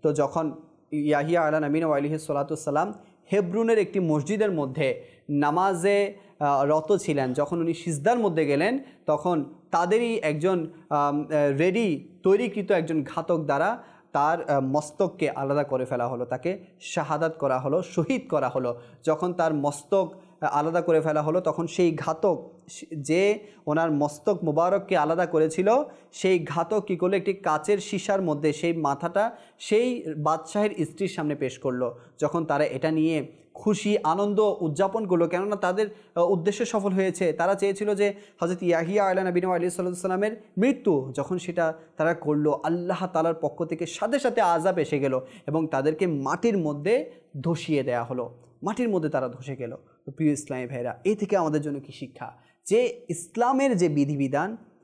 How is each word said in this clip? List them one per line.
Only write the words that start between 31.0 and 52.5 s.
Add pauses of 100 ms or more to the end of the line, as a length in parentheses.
সামনে
পেশ
করলো। (200)
যখন
তারা
এটা
নিয়ে (120)
খুশি
আনন্দ
উদযাপন
করলো,
কেননা
তাদের, (260)
আহ,
উদ্দেশ্য
সফল
হয়েছে।
তারা
চেয়েছিল
যে (260)
হযরত
ইয়াহিয়া
আলা
নবীনা
ওয়া
আলিহি
সাল্লাতু
সাল্লামের (140)
মৃত্যু,
যখন
সেটা (240)
তারা
করলো,
আল্লাহ
তাআলার
পক্ষ
থেকে
সাথে
সাথে
আযাব
এসে
গেল (280)
এবং
তাদেরকে
মাটির
মধ্যে (300)
ধসিয়ে
দেয়া
হলো, (260)
মাটির
মধ্যে
তারা
ধসে
গেল। (280)
তো
প্রিয়
ইসলামী
ভাইরা,
এ
থেকে
আমাদের
জন্য
কী
শিক্ষা? (320)